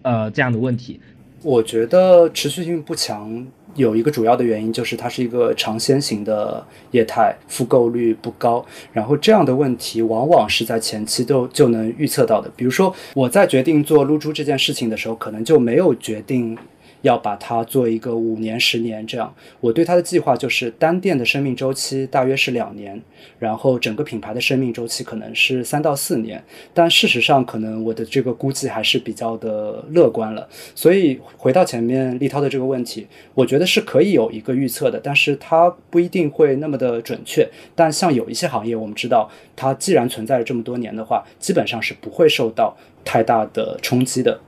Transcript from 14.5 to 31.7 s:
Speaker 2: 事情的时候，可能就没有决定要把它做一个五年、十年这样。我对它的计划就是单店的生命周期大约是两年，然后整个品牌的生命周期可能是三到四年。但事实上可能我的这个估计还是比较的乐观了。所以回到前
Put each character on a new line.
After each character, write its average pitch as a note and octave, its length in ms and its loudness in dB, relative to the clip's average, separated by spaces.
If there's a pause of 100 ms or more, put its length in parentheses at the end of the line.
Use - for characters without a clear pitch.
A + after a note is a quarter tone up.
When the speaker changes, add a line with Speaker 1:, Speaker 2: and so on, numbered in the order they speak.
Speaker 2:
事 C3+ 160 -2
情 A#2 160 -4
的 G#2+ 60 -4
时 A2+ 120 -8
候， A2+ 60 -4
可 - 160 -10
能 A2 120 -8
就 D3+ 160 6
没 A#2+ 180 2
有 F3+ 180 4
决 G#2+ 260 -8
定 A#2 380 -4 (480)
要 B2 100 4
把 G#2 200 -4
它 A#2 280 -4
做 B2 240 0
一 A2+ 100 -2
个 A#2 160 -6
五 A2+ 240 -4
年、 A2 200 -6
十 A#2+ 200 0
年 A2 280 -6
这 B2+ 100 -10
样。 A2 160 -6 (280)
我 A#2 120 0
对 D#3+ 120 2
它 E3+ 100 0
的 F3 80 4
计 F3 160 0
划 C3+ 180 0
就 C3 120 -4
是 A#2 240 -4
单 E3+ 280 0
店 F#3 160 0
的 A#2+ 80 -2
生 C#3 180 0
命 C3+ 120 -2
周 C3+ 180 -4
期 C3+ 360 -6
大 C3 160 2
约 C3+ 120 0
是 C3+ 140 0
两 A2 260 -4
年， G2+ 240 -14 (380)
然 A2+ 180 -2
后 B2+ 220 2
整 A#2 160 -4
个 A2 80 -4
品 A2+ 180 -8
牌 G#2+ 140 -10
的 B2 60 -6
生 C3 180 0
命 B2+ 140 -2
周 A#2 140 -8
期 A2+ 160 -8
可 A2+ 140 -12
能 A2 180 -12
是 B2+ 300 0
三 D3 160 -2
到 D3+ 140 2
四 C#3+ 240 -2
年。 A2 240 -6 (320)
但 E3+ 160 6
事 - 160 4
实 A#2+ 140 2
上 C3+ 240 4
可 A#2 140 -10
能 A2 260 -6
我 A2+ 100 -2
的 A2+ 100 -6
这 C3+ 180 -2
个 B2+ 120 -2
估 C3+ 180 -4
计 C3 160 -6
还 A2+ 140 -6
是 B2 160 0
比 A2+ 140 -10
较 A2+ 260 -6
的 G#2+ 520 -6
乐 D#3 200 6
观 A2 240 -4
了。 A2 140 -12 (260)
所 - 180 4
以 E3 260 4 (180)
回 C3 160 0
到 F3+ 120 6
前 A#2+ 180 -4